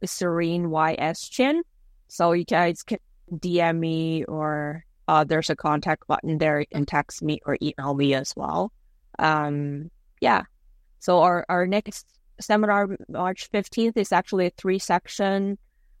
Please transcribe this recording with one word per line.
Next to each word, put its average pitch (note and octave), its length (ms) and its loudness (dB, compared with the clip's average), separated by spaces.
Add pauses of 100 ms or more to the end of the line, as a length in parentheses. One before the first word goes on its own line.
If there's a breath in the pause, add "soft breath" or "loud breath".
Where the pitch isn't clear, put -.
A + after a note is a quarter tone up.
Serene E3+ 640 0
Y D#3 280 2
S D#3+ 300 -4
Chin. D4 360 0 (440)
So E3+ 240 2
you E3+ 140 2
guys F3 360 2
can - 180 -6 (380)
D F3 220 0
M E3 220 2
me, D#3+ 420 -2
or, D3+ 600 -4 (240)
uh, D#3 160 6
there's D#3+ 240 0
a D#3+ 60 0
contact D3+ 520 -2
button D3 300 0
there. D3+ 240 2
You D3+ 60 -4
can D3 180 -2
text - 360 -4
me D3+ 240 -2
or C#3 160 -2
email C#3+ 340 -4
me C#3 180 2
as C3+ 240 -4
well. E3 340 -2 (480)
Um, D3 720 -2 (300)
yeah. - 220 4 (560)
So F3+ 240 4
our, F3 260 4
our F3+ 180 2
next G3+ 400 -4 (320)
seminar, G#3 480 2 (220)
March - 420 -4
fifteenth, A3+ 460 0
is G3+ 160 0
actually F#3 320 2
a F3 60 0
three-section, G3 1080 -2 (440)